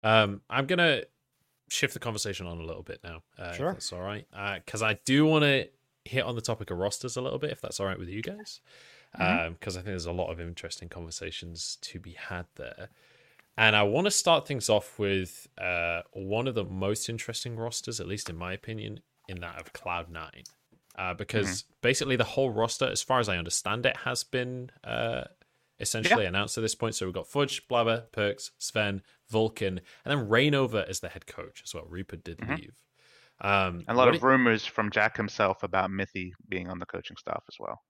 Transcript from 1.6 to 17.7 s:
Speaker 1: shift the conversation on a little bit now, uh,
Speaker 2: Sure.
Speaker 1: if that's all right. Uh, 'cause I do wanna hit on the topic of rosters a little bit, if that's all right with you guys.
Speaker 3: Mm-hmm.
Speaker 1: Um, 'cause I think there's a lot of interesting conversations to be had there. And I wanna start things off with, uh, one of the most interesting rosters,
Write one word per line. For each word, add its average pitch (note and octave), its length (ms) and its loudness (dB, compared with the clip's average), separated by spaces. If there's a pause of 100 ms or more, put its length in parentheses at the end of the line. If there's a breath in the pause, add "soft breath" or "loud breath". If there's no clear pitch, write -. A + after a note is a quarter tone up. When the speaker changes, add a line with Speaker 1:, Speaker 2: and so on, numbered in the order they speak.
Speaker 1:
shift - 260 0
the - 60 -10
conversation G#2 460 -4
on E2+ 120 -8
a E2 40 -8
little E2 220 -10
bit - 180 -14
now, E2 220 -14 (120)
uh, F2 180 -10
Speaker 2:
Sure. C#3+ 160 -2
Speaker 1:
if G3 40 -6
that's - 180 -8
all F2+ 100 -8
right. G#2 300 -8
Uh, G2+ 320 -6
'cause A2 180 -4
I A2 120 2 (100)
do C#3+ 220 6
wanna D3 400 4 (380)
hit B2+ 180 -2
on A#2+ 140 -2
the A2+ 40 -4
topic A2 300 -4
of F2 80 -4
rosters G#2 380 -2
a B2+ 40 -2
little B2+ 200 -4
bit, D3 100 -4
if C#3+ 100 -8
that's - 200 -8
all G2 60 0
right F#2+ 120 -2
with F2+ 100 -8
you G2+ 140 -8
guys. - 380 -12 (580 loud breath)
Speaker 3:
Mm-hmm. F2+ 300 2
Speaker 1:
Um, E2+ 80 -8
'cause F#2 200 -8
I F2+ 40 -8
think F2+ 60 -10
there's F2+ 200 -6
a E2+ 60 -4
lot F2+ 180 -2
of E2+ 100 -8
interesting E2+ 480 -10
conversations E2+ 920 -10
to - 160 -12
be F#2 140 -16
had F2 420 -10
there. - 360 -14 (680 soft breath)
And A2 180 8
I G#2+ 80 8
wanna D3+ 300 4
start E3 340 4
things B2+ 240 -2
off - 300 4
with, G2 480 0 (100)
uh, E2+ 440 -2 (100)
one G2+ 340 -2
of B2+ 80 -4
the G#2 100 0
most F#2+ 440 -2
interesting A#2 480 -8
rosters, A2+ 440 -6